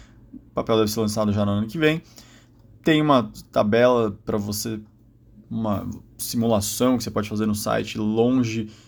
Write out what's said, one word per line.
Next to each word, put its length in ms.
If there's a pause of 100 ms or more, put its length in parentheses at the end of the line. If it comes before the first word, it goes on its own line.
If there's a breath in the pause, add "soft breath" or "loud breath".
(340 loud breath)
O 220
papel 220
deve 140
ser 80
lançado 320
já 140
no 60
ano 160
que 100
vem. 240 (800 loud breath)
Tem 180
uma 300 (200)
tabela 600 (140)
pra 120
você, 420 (720)
uma 400 (280)
simulação 800
que 60
você 60
pode 200
fazer 160
no 100
site 420
longe 720 (180 loud breath)